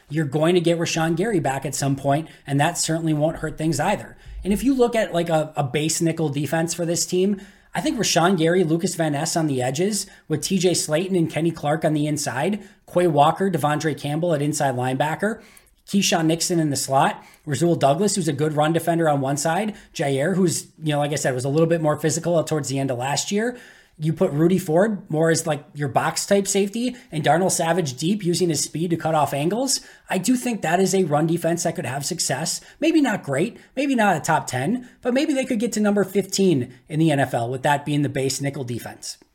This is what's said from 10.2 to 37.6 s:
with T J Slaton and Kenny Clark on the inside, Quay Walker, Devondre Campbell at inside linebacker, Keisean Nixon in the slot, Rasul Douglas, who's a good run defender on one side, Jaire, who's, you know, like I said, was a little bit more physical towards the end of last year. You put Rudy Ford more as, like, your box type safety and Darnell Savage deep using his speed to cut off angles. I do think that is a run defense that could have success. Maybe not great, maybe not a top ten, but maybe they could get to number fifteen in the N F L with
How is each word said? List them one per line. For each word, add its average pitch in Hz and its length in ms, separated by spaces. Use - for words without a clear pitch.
with 151 160
T 190 160
J 175 140
Slaton 170 440
and 160 140
Kenny 160 220
Clark 156 320
on 156 80
the 151 140
inside, 147 560
Quay 180 140
Walker, 160 440
Devondre 151 480
Campbell 160 360
at 143 80
inside 147 320
linebacker, 147 680
Keisean 190 400
Nixon 165 320
in 156 120
the - 60
slot, 147 460
Rasul 156 300
Douglas, 151 400
who's 165 120
a 151 40
good 151 220
run 151 180
defender 165 360
on 143 120
one 139 160
side, 185 380
Jaire, 143 400
who's, 175 300
you 151 100
know, 147 60
like 147 140
I 151 40
said, 139 180
was 127 120
a - 20
little 160 200
bit 170 120
more 151 180
physical 165 460
towards 151 240
the 135 100
end 135 120
of 120 80
last 139 320
year. 233 280
You 156 120
put 180 180
Rudy 170 280
Ford 185 520
more 156 180
as, 160 160
like, 147 200
your 143 140
box 147 360
type 202 220
safety 214 480
and 151 140
Darnell 170 260
Savage 165 460
deep 196 260
using 170 260
his 143 140
speed 165 280
to 165 60
cut 160 200
off 147 180
angles. 202 460
I 190 100
do 254 180
think 240 260
that 170 160
is 190 160
a 190 80
run 151 240
defense 170 380
that 165 100
could 165 120
have 139 200
success. 156 540
Maybe 320 220
not 226 240
great, 147 340
maybe 269 220
not 202 200
a 147 40
top 156 260
ten, 160 420
but 247 140
maybe 311 180
they 262 140
could 247 120
get 226 140
to 214 80
number 202 240
fifteen 190 720
in 156 120
the 165 100
N 139 80
F 139 160
L 117 160
with 131 140